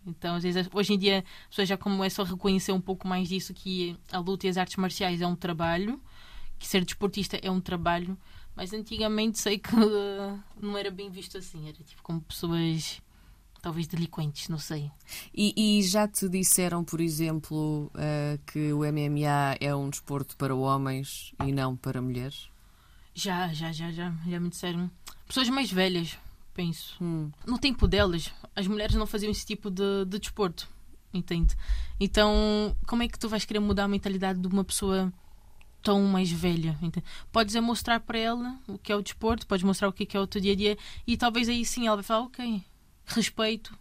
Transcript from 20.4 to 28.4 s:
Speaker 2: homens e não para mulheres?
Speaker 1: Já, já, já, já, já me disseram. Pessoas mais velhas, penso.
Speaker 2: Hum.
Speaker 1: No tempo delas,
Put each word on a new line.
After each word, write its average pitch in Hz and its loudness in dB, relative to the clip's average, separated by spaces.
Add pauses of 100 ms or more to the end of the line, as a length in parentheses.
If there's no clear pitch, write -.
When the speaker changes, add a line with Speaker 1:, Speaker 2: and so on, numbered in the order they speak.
Speaker 2:
homens 135 -2 (140)
e 139 0
não 131 0
para 131 -4
mulheres? 127 -6 (640)
Speaker 1:
Já, 180 -2
já, 160 -4
já, 165 -6
já, 175 -4 (160)
já 175 -2
me 175 0
disseram. 175 -2 (380)
Pessoas 262 0
mais 262 0
velhas, 185 2 (380)
penso. 170 -6
Speaker 2:
Hum. 165 -2 (180)
Speaker 1:
No 240 0
tempo 247 4
delas, 180 4 (220)